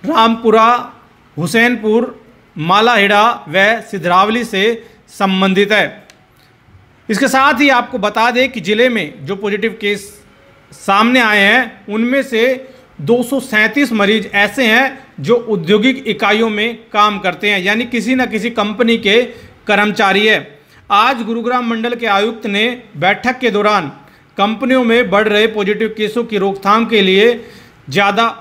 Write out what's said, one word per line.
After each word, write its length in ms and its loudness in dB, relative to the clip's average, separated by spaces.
रामपुरा, 880 2
हुसैनपुर, 800 0
मालाहिड़ा 920 2
व 320 0
सिधरावली 600 0
से 200 -4
संबंधित 640 0
है। 360 -2
इसके 180 0
साथ 340 2
ही 80 4
आपको 280 0
बता 340 0
दें 200 0
कि 100 -8
जिले 280 0
में 360 -6
जो 100 -6
पॉजिटिव 460 -4
केस 200 -4
सामने 480 2
आए 200 2
हैं 540 0
उनमें 300 0
से 200 -2
दो 220 2
सौ 160 -2
सैंतीस 540 0
मरीज 400 0
ऐसे 320 0
हैं 400 0
जो 160 0
औद्योगिक 580 0
इकाइयों 420 0
में 280 -4
काम 260 2
करते 300 -2
हैं, 100 0
यानी 260 -2
किसी 300 -2
न 100 0
किसी 240 -4
कंपनी 480 0
के 240 2
कर्मचारी 600 2
है। 320 -2
आज 320 2
गुरुग्राम 460 -4
मंडल 260 -4
के 100 -8
आयुक्त 400 -2
ने 380 -2
बैठक 420 -2
के 120 0
दौरान 400 0
कंपनियों 460 0
में 260 2
बढ़ 180 2
रहे 200 2
पॉजिटिव 500 -2
केसों 260 -4
की 140 -6
रोकथाम 480 0
के 160 0
लिए 320 4
ज़्यादा 380 0